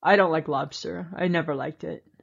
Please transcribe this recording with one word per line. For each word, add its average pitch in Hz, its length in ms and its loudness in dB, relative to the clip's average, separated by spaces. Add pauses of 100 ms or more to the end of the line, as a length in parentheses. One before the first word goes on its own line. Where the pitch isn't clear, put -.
I 185 160 6
don't 180 140 4
like 160 160 -2
lobster. 160 680 -6
I 180 120 0
never 160 280 0
liked 139 280 -8
it. 165 200 -10 (200)